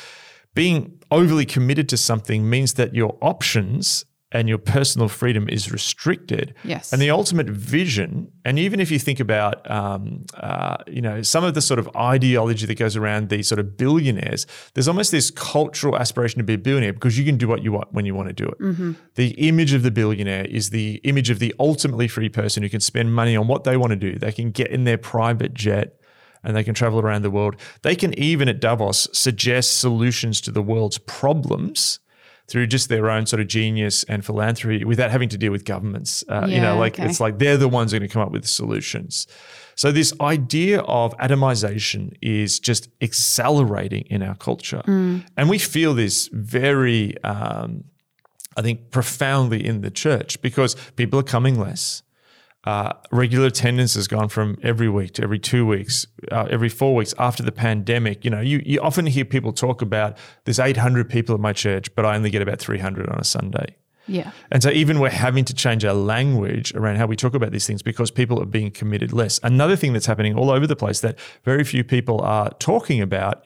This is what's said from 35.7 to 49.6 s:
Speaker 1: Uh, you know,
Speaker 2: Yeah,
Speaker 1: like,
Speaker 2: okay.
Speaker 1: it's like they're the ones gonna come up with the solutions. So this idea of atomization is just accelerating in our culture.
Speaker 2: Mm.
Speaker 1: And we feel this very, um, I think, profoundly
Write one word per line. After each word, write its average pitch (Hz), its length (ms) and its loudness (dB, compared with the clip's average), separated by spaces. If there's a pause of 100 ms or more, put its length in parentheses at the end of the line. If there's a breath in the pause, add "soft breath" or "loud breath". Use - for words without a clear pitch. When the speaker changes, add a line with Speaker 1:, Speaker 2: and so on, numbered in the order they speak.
Speaker 1:
Uh, 101 200 0
you 120 120 2
know, 110 140 4
Speaker 2:
Yeah, 110 60 2
Speaker 1:
like, 113 180 0
Speaker 2:
okay. - 100 -2
Speaker 1:
it's 170 120 -2
like 110 180 0
they're 143 180 4
the 135 120 4
ones 117 240 2
gonna 101 160 -2
come 110 120 -2
up 104 120 -2
with 107 100 -4
the 113 60 -6
solutions. - 800 -4 (480 loud breath)
So 143 160 2
this 151 280 2
idea 156 600 2
of 117 380 0
atomization 110 1040 0
is 107 380 0
just - 300 -2 (120)
accelerating 113 1080 0
in 101 120 0
our 98 120 -6
culture. - 520 -6
Speaker 2:
Mm. 185 380 2 (120)
Speaker 1:
And 143 120 4
we 208 100 4
feel 160 360 2
this - 380 0
very, 120 920 2
um, 57 640 -6 (720)
I - 60 -2
think, 117 280 -2
profoundly 127 720 2